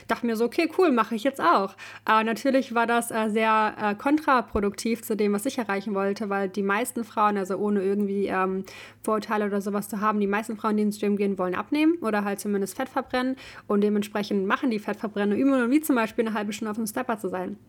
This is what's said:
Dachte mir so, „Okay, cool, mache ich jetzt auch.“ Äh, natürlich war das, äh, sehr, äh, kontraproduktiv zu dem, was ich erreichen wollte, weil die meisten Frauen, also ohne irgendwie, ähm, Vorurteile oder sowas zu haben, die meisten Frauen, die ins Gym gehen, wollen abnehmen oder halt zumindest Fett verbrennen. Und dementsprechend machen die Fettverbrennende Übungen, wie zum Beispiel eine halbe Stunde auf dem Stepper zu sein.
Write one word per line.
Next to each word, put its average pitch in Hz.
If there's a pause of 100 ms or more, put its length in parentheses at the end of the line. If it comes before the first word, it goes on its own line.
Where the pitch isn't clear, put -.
Dachte 226
mir 226
so, 226
„Okay, 320
cool, 359
mache 233
ich 208
jetzt 269
auch.“ 302 (340)
Äh, 220
natürlich 247
war 233
das, 233
äh, 220
sehr, 220
äh, 208
kontraproduktiv 226
zu 220
dem, 202
was 202
ich 262
erreichen 202
wollte, 196
weil 196
die 196
meisten 220
Frauen, 208
also 196
ohne 208
irgendwie, 202
ähm, 190 (400)
Vorurteile 214
oder 202
sowas 202
zu 202
haben, 214
die 202
meisten 214
Frauen, 214
die 214
ins 208
Gym 208
gehen, 202
wollen 180
abnehmen 302
oder 208
halt 202
zumindest 196
Fett 262
verbrennen. 262 (320)
Und 208
dementsprechend 208
machen 240
die 214
Fettverbrennende 208
Übungen, 262
wie 302
zum 302
Beispiel 226
eine 214
halbe 208
Stunde 214
auf 214
dem 226
Stepper 247
zu 196
sein. 185 (120)